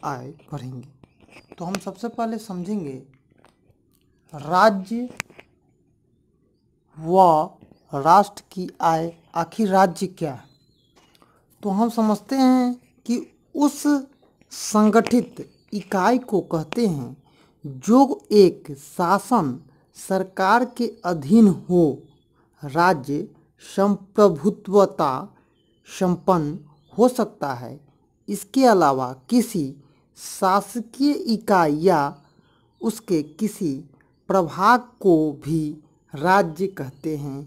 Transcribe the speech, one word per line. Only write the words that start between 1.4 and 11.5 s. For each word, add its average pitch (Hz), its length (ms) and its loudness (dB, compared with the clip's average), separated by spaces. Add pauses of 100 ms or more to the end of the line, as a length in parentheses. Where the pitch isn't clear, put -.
तो - 60 -12
हम 180 100 -8
सबसे - 340 -10
पहले 226 300 -8
समझेंगे 180 560 -10 (1400)
राज्य 190 760 0 (1900)
व 160 220 0 (800)
राष्ट्र 175 460 4 (100)
की 180 160 -10 (140)
आय, 165 300 0 (220)
आखिर 170 340 -4
राज्य 190 400 2
क्या 156 240 -8
है। 120 120 -16 (1200)